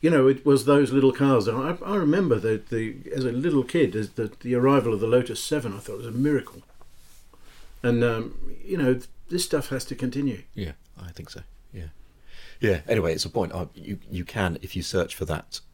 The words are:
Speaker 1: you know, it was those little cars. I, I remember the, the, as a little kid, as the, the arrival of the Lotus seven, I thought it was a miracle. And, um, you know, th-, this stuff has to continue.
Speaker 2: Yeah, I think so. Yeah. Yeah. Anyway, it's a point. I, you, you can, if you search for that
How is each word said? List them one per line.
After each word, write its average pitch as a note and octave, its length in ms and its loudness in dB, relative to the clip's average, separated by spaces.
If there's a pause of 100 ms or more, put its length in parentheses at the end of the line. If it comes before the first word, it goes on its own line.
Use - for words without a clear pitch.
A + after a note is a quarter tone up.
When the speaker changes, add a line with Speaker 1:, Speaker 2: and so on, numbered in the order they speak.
Speaker 1:
you D#3 80 4
know, C#3 200 6
it C3+ 180 2
was C#3 180 6
those C#3+ 280 6
little C3+ 200 6
cars. C3 360 4
I, C3 360 -2
I G3+ 120 -2
remember E3 420 4
the, A2 320 -2
the, A2+ 260 -4 (180)
as C3 100 -2
a B2 80 0
little C#3 300 2
kid, B2 320 2
as G#2+ 160 -4
the, A2 300 -6
the B2 140 -2
arrival B2 400 4
of G2+ 60 -2
the A2 60 0
Lotus A#2+ 360 2
seven, A#2+ 320 -4
I G2+ 40 -10
thought G#2+ 160 -10
it G2 40 -10
was A2+ 80 -12
a A#2 60 -10
miracle. C3+ 500 0 (1200)
And, A#2+ 200 2
um, A#2 320 -2 (300)
you F#3+ 140 -4
know, B2+ 160 4
th-, B2 140 -10 (200)
this F3 160 -2
stuff C#3+ 240 -2
has C3+ 180 -6
to - 80 -10
continue. B2+ 480 -4 (120)
Speaker 2:
Yeah, F2+ 180 -6 (260)
I F2 120 -16
think D#2+ 180 -16
so. - 140 -16 (300)
Yeah. E2 160 -12 (720)
Yeah. F#2+ 280 2
Anyway, G2 240 2
it's D#2 120 -2
a F#2 60 -8
point. F2+ 240 -2
I, F2 200 -4
you, E2+ 240 -10 (120)
you F2 140 -6
can, F2+ 380 -2
if - 120 -14
you F2+ 80 -4
search E2+ 320 -2
for F#2 120 -6
that - 340 -8 (140)